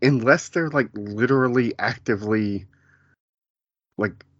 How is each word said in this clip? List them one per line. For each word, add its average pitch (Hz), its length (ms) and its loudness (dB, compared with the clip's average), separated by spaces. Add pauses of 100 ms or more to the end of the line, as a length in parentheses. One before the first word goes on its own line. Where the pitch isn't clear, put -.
unless 135 480 4
they're, 165 200 -2
like, 139 240 -2
literally 120 880 0
actively, 104 840 -2 (1300)
like, 101 280 -6 (140)